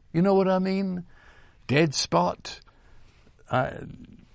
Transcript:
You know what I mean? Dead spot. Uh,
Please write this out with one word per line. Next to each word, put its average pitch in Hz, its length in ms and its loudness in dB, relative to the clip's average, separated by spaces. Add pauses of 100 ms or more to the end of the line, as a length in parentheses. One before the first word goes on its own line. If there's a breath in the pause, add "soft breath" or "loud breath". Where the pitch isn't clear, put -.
(100)
You 165 120 2
know 196 120 4
what 190 140 4
I 185 100 2
mean? 190 460 -2 (640 soft breath)
Dead 147 280 2
spot. - 640 -2 (920)
Uh, 127 220 0 (600)